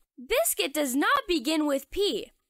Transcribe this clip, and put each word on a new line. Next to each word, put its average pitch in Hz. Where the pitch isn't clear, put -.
"Biscuit 392
does 285
not 440
begin 302
with 277
P. 339